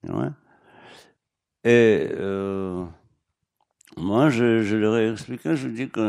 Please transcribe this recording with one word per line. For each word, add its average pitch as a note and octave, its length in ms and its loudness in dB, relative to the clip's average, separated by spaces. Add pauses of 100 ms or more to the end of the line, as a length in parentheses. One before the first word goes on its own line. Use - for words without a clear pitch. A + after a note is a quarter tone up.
Ouais. - 280 -6 (1300)
Et, A2+ 480 6
euh, F#2+ 720 -6 (1120)
moi, A2 340 2
je, A#2 320 2
je G#2 140 0
leur G#2+ 200 2
ai A2+ 140 2
expliqué, B2 460 -6
je C3 120 -6
dis B2 220 -8
que A#2 180 -6